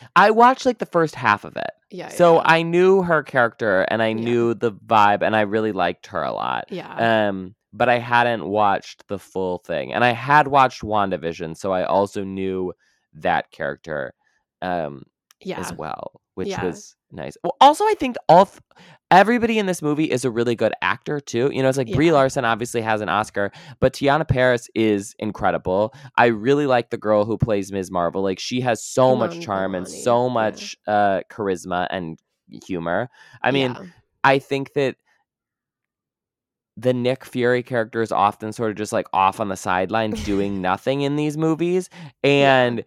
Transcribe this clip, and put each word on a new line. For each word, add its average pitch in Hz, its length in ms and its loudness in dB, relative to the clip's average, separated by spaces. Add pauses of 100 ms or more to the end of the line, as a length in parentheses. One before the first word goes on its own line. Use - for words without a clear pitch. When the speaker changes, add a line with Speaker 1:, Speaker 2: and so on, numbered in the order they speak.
(160)
Speaker 1:
I 196 160 6
watched, 240 340 4
like, 247 140 0
the 190 60 -4
first 165 300 -2
half 110 280 0
of - 140 -12
it. - 120 -6 (220)
Speaker 2:
Yeah, 180 180 -14
Speaker 1:
So 170 260 6
Speaker 2:
yeah. 156 100 4
Speaker 1:
I 165 180 4
knew 185 380 4
her 165 220 0
character 113 640 0
and 113 120 0
I 113 80 2
Speaker 2:
Yeah. 110 40 -2 (100)
Speaker 1:
knew 117 300 0
the 110 180 -2
vibe 104 520 4
and 104 120 0
I 110 60 4
really 107 300 -2
liked 90 360 -4
her 87 160 -6
a 65 80 -4
lot. 57 380 -6
Speaker 2:
Yeah. 113 600 0
Speaker 1:
Um, 95 260 -8 (180)
but 120 160 0
I 120 100 4
hadn't 120 480 2
watched 101 600 -2
the 98 120 -8
full 92 400 -8
thing. 67 340 -6
And 113 100 0
I 120 80 2
had 139 360 2
watched 135 360 2
WandaVision, 87 760 -4
so 98 140 -4
I 92 140 0
also 101 380 0
knew 95 500 -6 (400)
that 80 380 -2
character, 71 640 -8 (480)
um, 80 420 -6 (380)
Speaker 2:
Yeah. 185 180 -10
Speaker 1:
as 180 140 -10
well, - 480 -12 (140)
which 92 140 -8
Speaker 2:
Yeah. 92 160 -6
Speaker 1:
was - 300 -10 (160)
nice. 71 320 -14
Well, 170 180 -4
also, 302 240 4
I 427 100 2
think 254 220 -6 (100)
all 180 180 8
th-, - 160 -20 (480)
everybody 220 480 4
in 208 80 0
this 180 160 -4
movie 151 300 0
is 127 140 0
a 127 40 0
really 117 240 0
good 110 200 0 (100)
actor, 120 360 -2
too. 123 320 -2
You 131 120 -2
know, 131 60 4
it's 131 80 0
like 123 140 -4
Brie 143 160 2
Speaker 2:
Yeah. 165 60 4
Speaker 1:
Larson 135 320 2
obviously 113 360 -2
has 110 200 -2
an 95 80 -4
Oscar, 101 420 -2 (280)
but 131 140 2
Teyonah 143 340 0
Parris 127 480 2
is 107 420 0
incredible. 98 760 -2 (240)
I 120 100 6
really 131 400 0
like 123 240 0
the 117 60 -8
girl 104 280 2
who 110 120 -4
plays 101 340 -2
Ms. 95 180 -6
Marvel. 90 320 -2
Like, 95 160 -2
she 123 240 -6
has 123 220 -2
so 131 320 2
much 113 160 -2
Speaker 2:
Iman 85 100 -12
Speaker 1:
charm 95 340 -4
and 90 120 -6
Speaker 2:
Vellani. - 160 -14
Speaker 1:
so 123 240 2
Speaker 2:
Yeah. 123 60 -4
Speaker 1:
much, 110 420 -4 (100)
uh, 101 360 0 (100)
charisma 90 580 -4
and 82 300 -8 (460)
humor. 90 440 -4 (320)
I 123 100 0
mean, 131 240 -2
Speaker 2:
Yeah. 190 100 -16 (380)
Speaker 1:
I 139 160 4
think 135 340 -6
that 139 240 -2 (1800)
the 127 160 0
Nick 123 320 -2
Fury 123 360 0
character 117 400 -4
is 110 100 -4
often 104 420 0
sort 110 180 -4
of 98 60 -8
just, 107 160 -6
like, 98 180 -2
off 95 300 2
on 104 80 -2
the 95 80 -6
sidelines 107 640 -2
Speaker 2:
<laughs> - 0 -
Speaker 1:
doing 98 380 -2
nothing 98 400 -2
in 143 160 -2
these 151 200 -2
movies. 170 520 -2 (340)
Speaker 2:
Yeah. 139 80 4
Speaker 1:
And 131 560 4